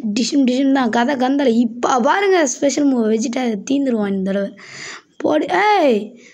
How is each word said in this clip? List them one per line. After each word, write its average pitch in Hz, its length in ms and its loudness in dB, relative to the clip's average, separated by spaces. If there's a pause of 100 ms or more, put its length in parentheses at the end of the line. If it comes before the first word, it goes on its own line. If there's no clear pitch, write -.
(160)
டிஷும் 262 320 0
டிஷும் 269 300 2
தான், 247 180 0
கதை 240 260 0
கந்தலை. 269 300 2 (120)
இப்போ - 280 -2 (160)
பாருங்க, 381 320 2 (140)
special 285 360 0
மூவ் 240 220 2
வெஜிடா 233 320 -2 (260)
தீந்துருவான் 247 440 0
இந்த 190 160 -2
தடவை. 196 200 -2 (720)
போடு, 302 240 0 (160)
ஏய், 359 360 2 (360)